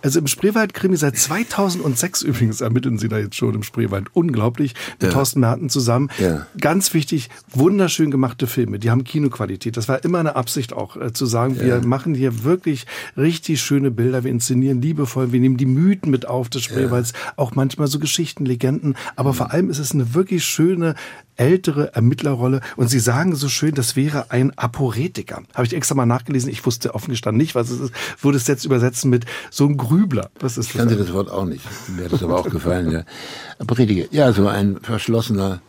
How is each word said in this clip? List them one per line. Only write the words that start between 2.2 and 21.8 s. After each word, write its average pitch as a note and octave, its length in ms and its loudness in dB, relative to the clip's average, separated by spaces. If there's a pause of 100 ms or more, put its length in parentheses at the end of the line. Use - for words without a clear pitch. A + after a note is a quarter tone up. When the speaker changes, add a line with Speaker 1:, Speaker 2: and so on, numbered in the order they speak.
Speaker 1:
übrigens, A#2+ 380 0
ermitteln A#2+ 360 0
Sie G#2 120 -2
da G#2+ 100 -2
jetzt G2+ 160 -6
schon A2+ 180 0
im G#2+ 100 -4
Spreewald. G2+ 500 -4
Unglaublich, B2+ 600 0 (260)
mit F#2 100 2
Speaker 2:
Ja. F2 40 0
Speaker 1:
Thorsten C3+ 280 2
Merten B2 280 0
zusammen. B2+ 480 2
Speaker 2:
Ja. D#2+ 300 0 (120)
Speaker 1:
Ganz F3 360 2
wichtig, D3+ 340 -2 (240)
wunderschön E3+ 560 4
gemachte C3 380 0
Filme. G#2 320 -2
Die A2+ 100 0
haben B2 140 4
Kinoqualität. A#2 760 -2
Das A2+ 100 -4
war - 160 0
immer F3 160 2
eine D#3 160 0
Absicht B2 380 -4
auch, A2 240 -8
äh, A#2 160 -6
zu C3+ 140 -2
sagen, A#2+ 320 0
wir B2 80 2
Speaker 2:
Ja. A#2+ 140 2
Speaker 1:
machen C3 340 0
hier B2 280 -2
wirklich D#3 420 0 (320)
richtig D#3+ 440 0
schöne C#3 300 2
Bilder. A#2+ 320 0
Wir C3 80 -2
inszenieren B2+ 500 2
liebevoll. C3+ 500 0
Wir B2 100 4
nehmen C3 160 4
die C3+ 100 2
Mythen F3 440 4
mit C3 160 0
auf B2 220 -2
des B2 160 -6
Speaker 2:
Ja. - 60 -10
Speaker 1:
Spreewalds. B2 420 0 (220)
Auch A#2+ 180 -2
manchmal C3+ 340 0
so C#3+ 120 -2
Geschichten, D3+ 460 -4
Legenden. B2+ 500 0 (200)
Aber C3+ 160 0
Speaker 2:
Mhm. B2+ 40 0
Speaker 1:
vor B2 160 -2
allem F#3 180 2
ist D3 100 -4
es C#3+ 120 -4
eine B2 240 0
wirklich F#3 300 0
schöne, E3 500 2 (420)
ältere D3 580 2